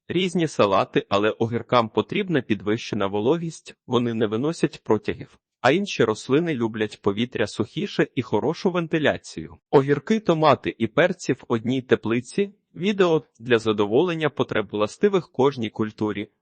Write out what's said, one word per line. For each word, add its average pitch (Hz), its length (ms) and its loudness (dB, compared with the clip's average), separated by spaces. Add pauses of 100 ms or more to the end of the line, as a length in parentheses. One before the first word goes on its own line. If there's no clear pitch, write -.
різні 175 400 -2
салати, 107 640 2
але 104 200 2
огіркам 113 600 0
потрібна 170 520 -2
підвищена 104 640 -4
вологість, 147 680 -4 (120)
вони 120 260 0
не 113 140 0
виносять 135 560 -4
протягів. - 560 -4 (220)
А 127 100 4
інші 185 320 0
рослини 135 500 0
люблять 113 480 -4
повітря 104 460 -2
сухіше - 680 -2
і 135 60 -2
хорошу 123 500 -2
вентиляцію. 156 840 -2 (140)
Огірки, 143 480 4
томати 156 580 2
і 113 100 -2
перці 165 460 0
в - 140 -10
одній 120 340 -2
теплиці. 123 720 -2 (220)
Відео 170 480 0 (160)
для 117 200 2
задоволення 110 680 0
потреб, 107 420 -4
властивих 160 600 0
кожній 127 380 0
культурі. 107 600 -4 (120)